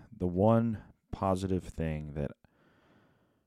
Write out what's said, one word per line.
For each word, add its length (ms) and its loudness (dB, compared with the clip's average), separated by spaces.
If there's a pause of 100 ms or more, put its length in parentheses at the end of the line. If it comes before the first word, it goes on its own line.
(160)
the 100 -2
one 520 4 (320)
positive 540 -2
thing 500 -6
that 160 -4 (1160)